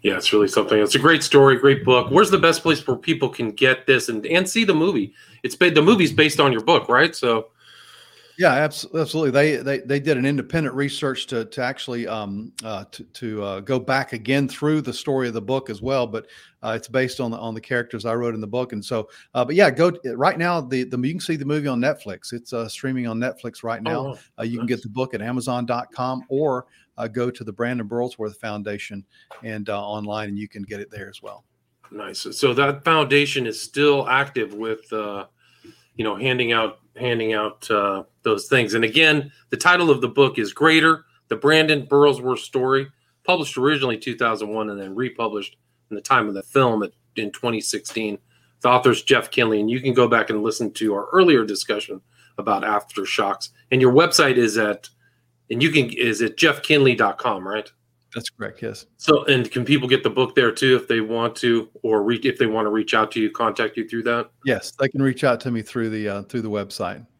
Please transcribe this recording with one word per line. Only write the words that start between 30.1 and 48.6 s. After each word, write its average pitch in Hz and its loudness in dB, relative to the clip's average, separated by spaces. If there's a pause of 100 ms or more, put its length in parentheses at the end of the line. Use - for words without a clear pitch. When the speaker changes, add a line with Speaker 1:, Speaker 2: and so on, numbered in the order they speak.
Speaker 2:
and 101 -6
you 104 -8
can 104 -16
get 101 -12
it 101 -14
there 101 -14
as 101 -20
well. 104 -18 (460)
Speaker 1:
Nice. 98 -12 (140)
So 131 2
that 139 0
foundation 143 2
is 107 -8
still 143 2
active 127 -2
with, 110 -8
uh, 104 -8 (720)
you 110 -4
know, 107 -2
handing 123 0
out, 113 0 (180)
handing 113 -2
out, 107 -4
uh, 101 0 (200)
those 104 0
things. 113 2
And 117 2
again, 143 2 (180)
the 131 -4
title 175 4
of 131 4
the 120 -2
book 131 2
is 104 -4
Greater, 160 4 (220)
the 113 -4
Brandon 156 2
Burlsworth 131 4
Story, 135 -2 (360)
published 170 0
originally 131 0
two 117 -8
thousand 110 -2
one 107 -6
and 101 -8
then 95 -12
republished 110 -6 (340)
in 107 -10
the 101 -10
time 117 2
of 101 -6
the 98 -8
film 120 2
at, 95 -6 (260)
in 107 -6
twenty 117 -4
sixteen. 104 -6 (420)